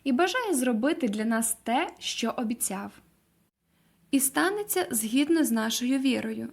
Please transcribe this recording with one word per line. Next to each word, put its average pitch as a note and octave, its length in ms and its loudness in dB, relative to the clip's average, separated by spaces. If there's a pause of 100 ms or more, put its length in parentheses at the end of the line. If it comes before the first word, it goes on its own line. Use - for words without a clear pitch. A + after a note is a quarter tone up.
І C#4 80 0
бажає F#4 420 2
зробити B3+ 540 0
для G#3+ 180 -2
нас A3+ 380 0
те, C4 260 0 (100)
що - 380 -4
обіцяв. G3+ 540 -4 (1200)
«І C#4 80 6
станеться F#4 720 0
згідно C#4 520 2
з A#3 80 0
нашою A#3 480 0
вірою. A3+ 540 -2